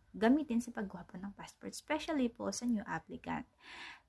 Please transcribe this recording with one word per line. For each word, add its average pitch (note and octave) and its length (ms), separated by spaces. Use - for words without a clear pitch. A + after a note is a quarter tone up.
gamitin A#3 480
sa A#3+ 80
pagkuha F#3+ 400
po - 80
ng G3 160
passport, - 400
especially D4 560
po G3+ 240
sa A#3+ 160
new A3 160
applicant, E3 640